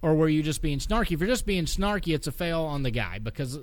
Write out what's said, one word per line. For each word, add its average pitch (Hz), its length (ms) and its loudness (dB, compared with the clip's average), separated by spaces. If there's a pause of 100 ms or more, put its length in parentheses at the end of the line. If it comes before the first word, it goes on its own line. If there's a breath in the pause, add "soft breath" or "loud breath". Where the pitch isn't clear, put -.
or 160 140 4
were 156 120 4
you 156 140 4
just 151 220 -2
being 143 160 0
snarky? 214 320 0
If 160 80 0
you're 185 100 0
just 247 160 0
being 185 200 0
snarky, 185 500 0
it's 143 100 -2
a 147 60 -4
fail 165 320 -2
on 147 180 -2
the 131 80 0
guy, 104 300 -2
because 127 440 -6